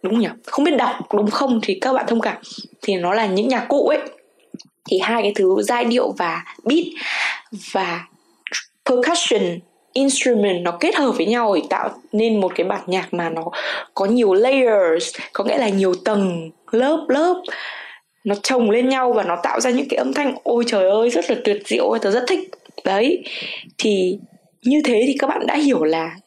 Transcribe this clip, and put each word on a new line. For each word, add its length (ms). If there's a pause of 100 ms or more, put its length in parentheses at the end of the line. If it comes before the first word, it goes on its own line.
đúng 180
nhỉ? 80 (180)
Không 200
biết 120
đọc 360
đúng 180
không 320
thì 180
các 120
bạn 140
thông 140
cảm. 160 (440)
Thì 140
nó 180
là 120
những 220
nhạc 200
cụ 200
ấy. 120 (880)
Thì 100
hai 220
cái 140
thứ 260
giai 240
điệu 320
và 260 (200)
beat 220 (880)
và 340 (840)
percussion, 680 (340)
instrument 720
nó 80
kết 240
hợp 160
với 140
nhau 300
để 140
tạo 200 (220)
nên 300
một 140
cái 100
bản 220
nhạc 260
mà 160
nó 140 (500)
có 120
nhiều 280
layers, 840 (180)
có 100
nghĩa 140
là 120
nhiều 260
tầng, 560 (200)
lớp 360
lớp. 340 (840)
Nó 200
chồng 280
lên 180
nhau 240
và 100
nó 200
tạo 160
ra 100
những 200
cái 80
âm 160
thanh, 300
ôi 240
trời 220
ơi, 200
rất 220
là 120
tuyệt 220
diệu, 360
tớ 100
rất 160
thích. 240 (320)
Đấy, 400 (540)
thì 400 (460)
như 220
thế 220
thì 120
các 80
bạn 200
đã 80
hiểu 280
là 320 (120)